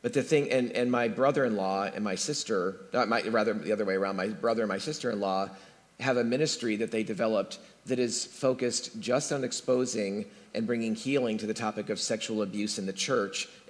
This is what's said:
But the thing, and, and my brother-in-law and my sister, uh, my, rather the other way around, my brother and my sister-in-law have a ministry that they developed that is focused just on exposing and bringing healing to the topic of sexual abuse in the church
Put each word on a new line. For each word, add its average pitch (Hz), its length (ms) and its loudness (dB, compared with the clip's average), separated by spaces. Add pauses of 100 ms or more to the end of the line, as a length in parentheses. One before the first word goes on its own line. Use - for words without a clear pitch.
But 120 140 -2
the 139 100 4
thing, 143 260 4
and, 123 220 2
and 123 180 2
my 120 160 2
brother-in-law 110 880 2
and 104 80 -4
my 101 140 -2
sister, 95 600 -2 (160)
uh, 120 140 2
my, 113 160 2
rather 110 320 2
the 104 160 -4
other 104 140 2
way 95 100 2
around, 98 220 0
my 92 100 -2
brother 110 360 0
and 107 60 0
my 98 100 -2
sister-in-law 101 720 -2 (500)
have 127 160 2
a 120 80 2
ministry 120 520 0
that 110 140 -2
they 110 140 0
developed 107 560 0 (260)
that 127 140 0
is 117 240 0
focused 123 760 -2
just 123 300 0
on 139 140 0
exposing 110 800 0 (300)
and 113 120 -2
bringing 113 300 0
healing 127 420 0
to 107 80 -4
the 107 80 -2
topic 107 340 -2
of 104 120 -2
sexual 110 420 -2
abuse 104 380 -2
in 95 60 -2
the 95 60 -2
church 104 560 -2 (220)